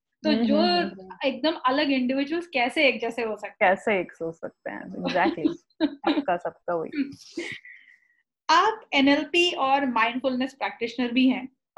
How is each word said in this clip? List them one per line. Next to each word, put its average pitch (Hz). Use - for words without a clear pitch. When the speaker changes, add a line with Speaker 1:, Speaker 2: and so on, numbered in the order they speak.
Speaker 1:
तो 311
Speaker 2:
हम्म, 226
Speaker 1:
जो 262
Speaker 2:
हम्म, 349
हम्म, 349
हम्म। -
Speaker 1:
एकदम 269
अलग 277
इंडिविजुअल्स 277
कैसे 269
एक 226
जैसे 240
हो 220
सकते 202
हैं? 185
Speaker 2:
कैसे 196
एक 170
हो 165
सकते -
हैं? 101
Exactly। 175
Speaker 1:
<laughs> -
Speaker 2:
सबका, 285
सबका -
वही। 277
Speaker 1:
आप 392
एनएलपी 294
और 269
माइंडफुलनेस 247
प्रैक्टिशनर 233
भी 254
हैं, 196